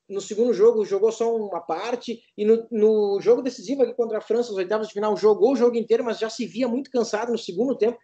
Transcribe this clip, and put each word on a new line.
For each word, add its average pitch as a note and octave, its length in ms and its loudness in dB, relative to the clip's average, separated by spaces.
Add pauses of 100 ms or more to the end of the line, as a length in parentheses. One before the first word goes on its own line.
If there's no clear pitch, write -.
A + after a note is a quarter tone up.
no G3 120 -8
segundo A3 340 0
jogo, G#3+ 300 4
jogou G3 260 0
só A3+ 240 -2
uma G3+ 260 -6
parte, A3+ 640 -8 (160)
e G#3 60 -2
no, A3+ 260 4
no G#3+ 500 2
jogo B3 220 2
decisivo B3+ 400 -4
aqui A3+ 120 0
contra A3 240 -4
a - 20 -6
França, A3+ 320 -2
os G3 40 -6
oitavos G#3 300 -2
de - 80 -16
final, G#3 220 0
jogou G#3 360 4
o C4+ 40 2
jogo A#3 200 2
inteiro, A#3 280 0
mas A3+ 160 -4
já A3 100 -4
se A3 160 -6
via A3 220 -4
muito B3+ 200 -4
cansado A#3 440 -2
no A3 60 -2
segundo F3+ 360 -4
tempo. A#3 300 0